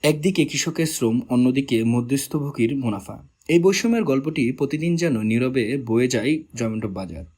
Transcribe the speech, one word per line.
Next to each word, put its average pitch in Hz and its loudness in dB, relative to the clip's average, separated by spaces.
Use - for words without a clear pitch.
একদিকে 151 2
কৃষকের 160 -2
শ্রম, 117 0
অন্যদিকে 127 2
মধ্যস্থভোগীর 139 0
মুনাফা। 107 -6
এই 170 6
বৈষম্যের 202 2
গল্পটি 135 0
প্রতিদিন 151 -2
যেন 165 0
নীরবে 120 0
বয়ে 120 2
যায় 123 0
জয়মন্টপ 110 -4
বাজার। 85 -10